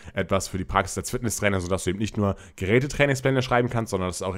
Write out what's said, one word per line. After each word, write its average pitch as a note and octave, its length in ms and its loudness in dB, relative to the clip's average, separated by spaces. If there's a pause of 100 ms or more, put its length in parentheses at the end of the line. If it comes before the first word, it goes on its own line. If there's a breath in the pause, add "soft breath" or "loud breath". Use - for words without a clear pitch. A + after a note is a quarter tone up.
(140 loud breath)
etwas F#2+ 340 0
für - 100 -6
die F#2+ 80 -4
Praxis G2 320 0
als - 140 -6
Fitnesstrainer, G#2 500 0
sodass F2+ 240 -2
du F2+ 60 2
eben G2 80 -4
nicht G#2+ 180 -2
nur G2+ 180 2 (200 loud breath)
Gerätetrainingspläne C3+ 840 2
schreiben B2 280 2
kannst, A2+ 220 -2
sondern F#2 180 0
dass F2 100 -6
du F#2+ 60 -6
auch F#2 120 -4